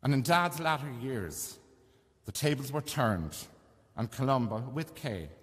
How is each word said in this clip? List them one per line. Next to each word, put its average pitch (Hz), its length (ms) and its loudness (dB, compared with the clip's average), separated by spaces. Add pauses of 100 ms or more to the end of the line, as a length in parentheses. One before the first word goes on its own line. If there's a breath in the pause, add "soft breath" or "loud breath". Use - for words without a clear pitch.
And 139 100 4
in 135 100 6
Dad's 170 360 4
latter 151 320 0 (100)
years, 113 580 -4 (680 soft breath)
the 101 80 -10
tables 135 400 0
were 147 80 -2
turned, 104 560 2 (600)
and 110 140 -4
Columba, 120 600 0
with 156 220 -4
Kay 95 340 -6 (140)